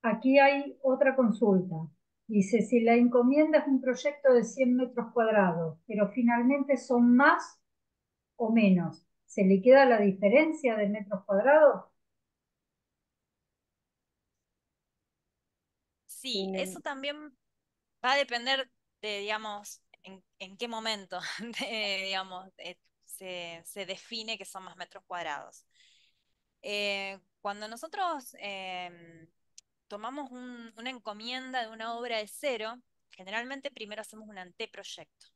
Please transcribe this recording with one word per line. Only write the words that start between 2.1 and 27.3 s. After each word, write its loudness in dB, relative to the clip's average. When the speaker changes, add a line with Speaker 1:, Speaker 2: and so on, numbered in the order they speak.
Speaker 1:
Dice, 2
si 2
la 4
encomienda 4
es -2
un 2
proyecto 0
de 6
cien 0
metros -4
cuadrados, 2
pero 0
finalmente 2
son 4
más 2
o -2
menos, 2
¿se 0
le 6
queda 10
la 4
diferencia 2
de 0
metros -6
cuadrados? 4
Speaker 2:
Sí, -8
Speaker 3:
En -8
el -4
Speaker 2:
eso -10
también -12
va 2
a 2
depender -4
de, -8
digamos, -10
en, -20
en -18
qué -10
momento -8
<laughs> -10
de, -6
digamos, -8
eh, -16
se, -14
se -14
define -12
que -18
son -16
más -20
metros -18
cuadrados. -10
Eh, -8